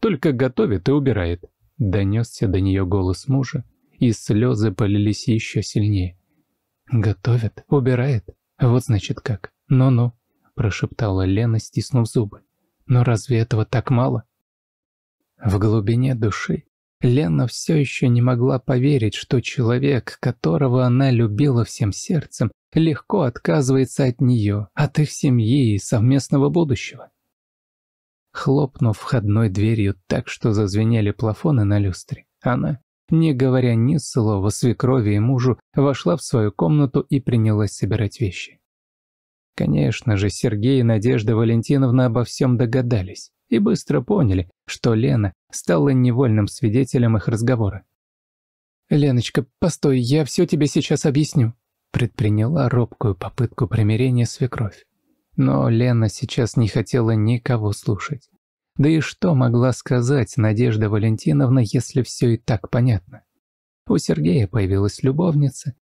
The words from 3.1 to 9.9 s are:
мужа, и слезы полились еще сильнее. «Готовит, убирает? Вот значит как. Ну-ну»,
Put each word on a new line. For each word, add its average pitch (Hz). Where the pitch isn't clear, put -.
мужа, 131
и 123
слезы 110
полились 104
еще 110
сильнее. 98
«Готовит, 110
убирает? 127
Вот 123
значит -
как. -
Ну-ну», 127